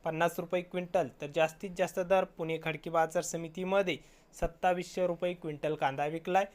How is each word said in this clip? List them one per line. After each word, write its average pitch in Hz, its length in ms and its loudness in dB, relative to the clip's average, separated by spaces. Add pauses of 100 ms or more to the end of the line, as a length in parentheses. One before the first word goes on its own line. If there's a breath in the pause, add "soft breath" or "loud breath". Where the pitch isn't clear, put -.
पन्नास 170 340 0
रुपये 180 220 -2
क्विंटल. 175 460 -2 (140)
तर 147 140 -8
जास्तीत 160 420 0
जास्त 185 220 0
दर 185 240 4 (140)
पुणे 165 260 -2
खडकी 156 260 -4
बाजार 165 340 2
समितीमध्ये 175 720 0 (380 soft breath)
सत्तावीसशे 180 720 0
रुपये 175 260 0
क्विंटल 156 420 -4
कांदा 143 300 0
विकलाय. 180 500 0